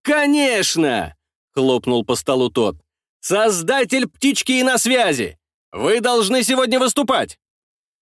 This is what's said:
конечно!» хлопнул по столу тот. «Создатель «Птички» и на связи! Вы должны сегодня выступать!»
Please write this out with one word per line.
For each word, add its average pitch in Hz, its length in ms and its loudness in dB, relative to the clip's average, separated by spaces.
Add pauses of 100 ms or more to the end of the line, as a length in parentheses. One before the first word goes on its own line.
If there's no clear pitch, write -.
конечно!» 226 1120 0 (380)
хлопнул 123 520 0
по 123 100 -2
столу 127 340 0
тот. 104 280 -2 (420)
«Создатель 220 880 0
«Птички» - 460 -2
и 254 100 0
на 254 140 0
связи! 170 600 0 (360)
Вы 156 260 0
должны 233 440 0
сегодня 254 360 0
выступать!» 247 580 -2 (640)